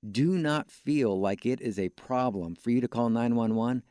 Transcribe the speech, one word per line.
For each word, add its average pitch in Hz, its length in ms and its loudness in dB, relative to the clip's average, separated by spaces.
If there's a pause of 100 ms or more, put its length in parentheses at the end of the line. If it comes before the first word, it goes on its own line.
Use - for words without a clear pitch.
Do 143 280 2
not 151 340 -2
feel 127 480 0
like 98 280 0
it 131 140 0
is 101 180 -4
a 92 120 0
problem 101 640 -2
for - 160 -4
you 123 100 2
to 120 80 0
call 117 200 0
nine 117 280 2
one 113 180 2
one. 120 360 0